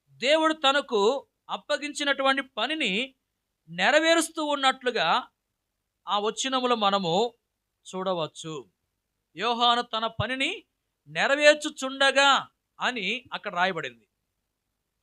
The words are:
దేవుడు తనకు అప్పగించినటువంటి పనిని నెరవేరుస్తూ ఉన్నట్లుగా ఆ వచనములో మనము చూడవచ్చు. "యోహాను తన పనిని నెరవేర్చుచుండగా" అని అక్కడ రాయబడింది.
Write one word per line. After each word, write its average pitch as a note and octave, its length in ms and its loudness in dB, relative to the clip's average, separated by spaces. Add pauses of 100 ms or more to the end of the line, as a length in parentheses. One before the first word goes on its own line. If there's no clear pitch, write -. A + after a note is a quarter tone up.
దేవుడు D#4 440 2
తనకు C4+ 720 0 (220)
అప్పగించినటువంటి C#4 920 -2
పనిని C4 760 -4 (540)
నెరవేరుస్తూ D#4 720 2
ఉన్నట్లుగా B3+ 840 0 (800)
ఆ G3 120 -2
వచనములో B3 560 -2
మనము G3+ 580 0 (640)
చూడవచ్చు. D#3+ 720 -6 (680)
"యోహాను A#3+ 460 0
తన A3+ 260 -6
పనిని C4 560 -4 (440)
నెరవేర్చుచుండగా" C4+ 1400 2 (320)
అని A3+ 540 -4
అక్కడ F#3 220 -10
రాయబడింది. D3+ 480 -2 (1000)